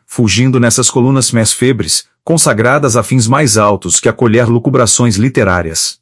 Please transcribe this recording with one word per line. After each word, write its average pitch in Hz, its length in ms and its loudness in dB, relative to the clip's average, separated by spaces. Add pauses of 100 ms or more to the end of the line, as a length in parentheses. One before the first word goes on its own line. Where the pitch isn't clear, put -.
fugindo 123 540 0
nessas 120 320 0
colunas 131 400 0
mais 113 200 0
febres, 117 540 -2 (180)
consagradas 135 720 0
a 120 60 0
fins 120 260 0
mais 127 300 0
altos 104 420 0
que - 80 0
acolher 117 380 0
lucubrações 120 720 0
literárias. 92 880 -2